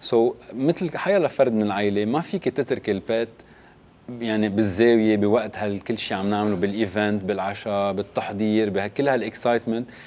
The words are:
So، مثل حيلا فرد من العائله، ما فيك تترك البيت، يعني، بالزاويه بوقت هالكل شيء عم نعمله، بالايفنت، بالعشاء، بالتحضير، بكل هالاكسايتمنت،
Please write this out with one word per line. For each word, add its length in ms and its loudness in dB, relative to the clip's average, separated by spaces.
So، 60 4
مثل 440 -2
حيلا 300 2
فرد 240 2
من 100 2
العائله، 420 0
ما 160 0
فيك 240 -6
تترك 460 -2
البيت، 380 -2
يعني، 280 0
بالزاويه 680 4
بوقت 420 2
هالكل 400 -4
شيء 180 -4
عم 140 -2
نعمله، 260 0
بالايفنت، 680 -2
بالعشاء، 680 -2
بالتحضير، 800 -2
بكل 380 -2
هالاكسايتمنت، 840 -2